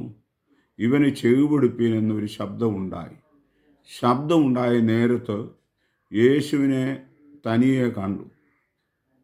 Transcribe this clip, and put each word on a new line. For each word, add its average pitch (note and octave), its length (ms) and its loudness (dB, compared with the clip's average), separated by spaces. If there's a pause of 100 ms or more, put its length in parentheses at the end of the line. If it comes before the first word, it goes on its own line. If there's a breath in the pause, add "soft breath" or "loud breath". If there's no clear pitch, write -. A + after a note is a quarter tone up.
(800)
ഇവന് C3+ 380 2
ചെവിപിടിപ്പീൻ" A#2+ 800 2
എന്നൊരു G#2+ 320 -2
ശബ്ദമുണ്ടായി. G2 880 -6 (760)
ശബ്ദമുണ്ടായ B2+ 920 0
നേരത്ത് A2+ 580 0 (760)
യേശുവിനെ C3+ 720 2 (560)
തനിയെ B2 480 2
കണ്ടു. G2 360 -6 (1000)